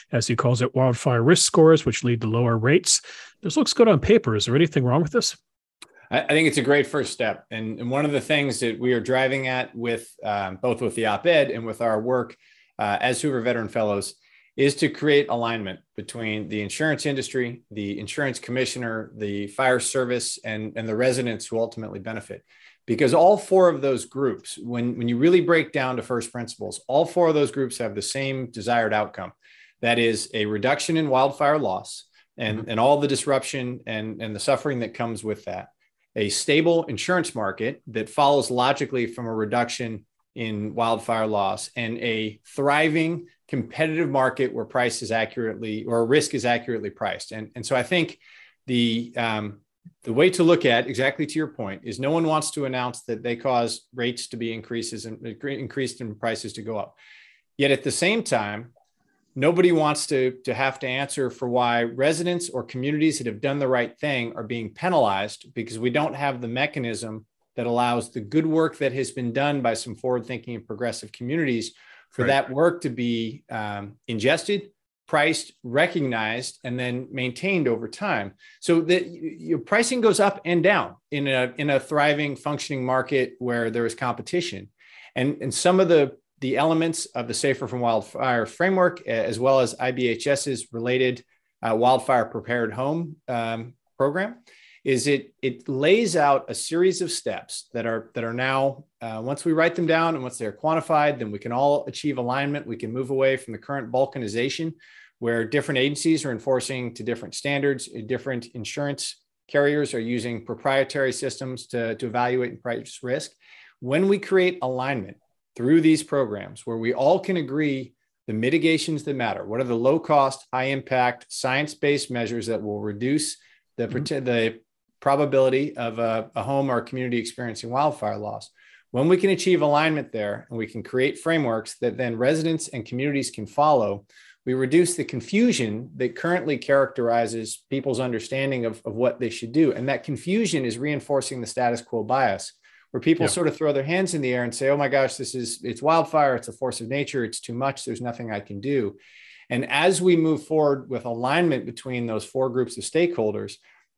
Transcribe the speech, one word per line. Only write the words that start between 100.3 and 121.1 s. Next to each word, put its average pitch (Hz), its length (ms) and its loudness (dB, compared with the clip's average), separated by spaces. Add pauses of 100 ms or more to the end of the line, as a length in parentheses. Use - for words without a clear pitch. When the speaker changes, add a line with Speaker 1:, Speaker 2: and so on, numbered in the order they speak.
Speaker 2:
they're 107 160 -6
quantified, 156 640 0
then 110 100 -4
we 104 100 -8
can 120 120 -8
all 143 360 0
achieve 139 300 -4
alignment. 139 480 -2
We 117 120 -8
can 113 160 -8
move 127 160 -4
away 135 260 2
from 127 160 -10
the 107 80 -10
current 131 320 -8
balkanization 131 840 -2 (440)
where 117 240 0
different 139 360 0
agencies 147 440 2
are 135 80 -4
enforcing 123 640 -2
to 113 100 -12
different 117 320 -6
standards, 139 580 -2
uh, 117 120 -10
different 123 480 -4
insurance 143 680 -6 (280)
carriers 143 440 2
are 123 60 -2
using 117 460 -4
proprietary 135 640 0
systems 127 560 -6
to, 117 280 -4
to - 120 -6
evaluate 123 440 0
and - 100 -16
price 117 420 -8
risk. 131 280 -4 (500)
When 147 260 2
we 196 120 4
create 180 420 2
alignment 127 560 -4 (400)
through 147 240 6
these 156 220 6
programs 104 640 -4
where 117 120 -4
we 113 160 0
all 143 260 4
can 185 160 -2
agree 139 580 -2 (340)
the 113 60 -4
mitigations 151 680 2
that 139 140 -4
matter, 95 280 -2
what 107 140 -4
are 131 60 0
the 120 100 0
low 131 240 4
cost, 139 540 2
high 127 120 0
impact, 131 640 0